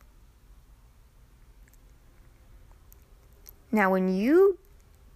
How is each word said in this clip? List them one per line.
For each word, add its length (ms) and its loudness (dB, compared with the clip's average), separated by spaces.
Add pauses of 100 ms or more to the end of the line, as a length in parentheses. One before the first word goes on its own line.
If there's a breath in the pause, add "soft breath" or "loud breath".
(3750)
Now, 180 0
when 260 -2
you 420 0 (580)